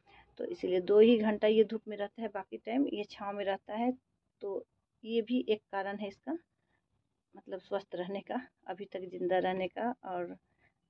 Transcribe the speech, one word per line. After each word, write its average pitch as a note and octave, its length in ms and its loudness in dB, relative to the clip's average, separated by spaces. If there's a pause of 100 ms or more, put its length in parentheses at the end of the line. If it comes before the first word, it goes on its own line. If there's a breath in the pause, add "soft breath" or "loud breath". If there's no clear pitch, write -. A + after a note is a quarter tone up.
(380 soft breath)
तो - 60 -6
इसीलिए F3+ 360 0
दो G3 200 6
ही A3+ 180 10
घंटा G#3+ 280 2
ये A3 180 8
धूप G#3+ 240 -2
में G#3 80 -8
रहता G3+ 260 -8
है, A3 60 -6
बाकी G3+ 280 -10
time A#3+ 360 -2
ये G#3 120 -4
छाँव G3+ 320 -10
में G3+ 80 -6
रहता G3 300 -4
है। A#3+ 180 0 (500)
तो G3 220 -6 (400)
ये A3+ 180 0
भी B3 260 -2
एक G#3+ 140 0 (100)
कारण G3 260 -4
है G#3 100 -6
इसका, C4+ 300 -8 (960)
मतलब G3 240 -12
स्वस्थ - 340 -6
रहने F3+ 260 -6
का, A3 200 -6 (260)
अभी F#3 180 -10
तक F#3+ 160 -10 (100)
ज़िंदा F3+ 280 0
रहने F#3 300 0
का A3+ 260 -4 (100)
और F3+ 320 -6 (540)